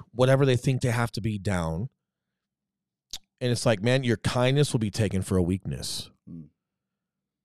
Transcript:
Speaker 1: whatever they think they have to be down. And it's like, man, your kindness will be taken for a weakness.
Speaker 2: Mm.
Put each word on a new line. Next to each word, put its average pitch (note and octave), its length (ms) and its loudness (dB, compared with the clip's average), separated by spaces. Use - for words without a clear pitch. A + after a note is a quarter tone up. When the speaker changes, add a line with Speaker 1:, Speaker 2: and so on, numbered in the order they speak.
Speaker 1:
whatever C3 320 4
they C3 120 4
think B2+ 260 0
they B2 80 0
have A#2 220 0
to A2+ 80 -6
be G#2+ 180 -2
down. F2+ 520 -2
And B2 120 0
it's A2+ 120 -2
like, A2+ 180 2
man, B2+ 200 2
your A#2 140 0
kindness C3 560 0
will A#2 80 -2
be G#2+ 100 -2
taken F#2+ 320 0
for G2 140 0
a F#2 60 4
weakness. - 680 -4
Speaker 2:
Mm. E2 200 -16